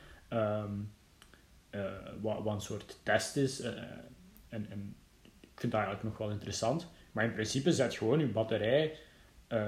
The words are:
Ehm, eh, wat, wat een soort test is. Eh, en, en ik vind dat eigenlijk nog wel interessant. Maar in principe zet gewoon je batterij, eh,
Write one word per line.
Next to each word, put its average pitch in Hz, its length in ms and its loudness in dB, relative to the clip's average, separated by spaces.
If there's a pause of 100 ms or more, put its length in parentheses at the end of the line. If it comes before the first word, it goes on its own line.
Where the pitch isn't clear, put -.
(280)
Ehm, 107 420 0 (1000)
eh, 101 100 -6 (400)
wat, 107 220 -2
wat 107 120 0
een 101 60 -2
soort - 420 -8
test - 340 2
is. 135 240 2
Eh, 120 100 -4 (800)
en, 107 220 -6
en 101 240 -8 (460)
ik - 80 -20 (120)
vind 117 120 0
dat 110 80 4
eigenlijk 101 220 -2
nog 110 160 -4
wel 107 120 -2
interessant. 113 580 -2 (240)
Maar 110 120 2
in 113 80 2
principe 110 400 2
zet 127 220 4
gewoon 117 240 4
je 151 80 4
batterij, 110 640 2 (540)
eh, 107 220 0